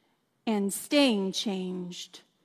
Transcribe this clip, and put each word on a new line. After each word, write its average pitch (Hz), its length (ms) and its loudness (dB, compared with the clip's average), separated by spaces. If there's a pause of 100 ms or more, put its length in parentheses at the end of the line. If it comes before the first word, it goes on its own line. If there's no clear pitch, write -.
(480)
and 202 260 0
staying 226 580 2
changed 185 880 -6 (240)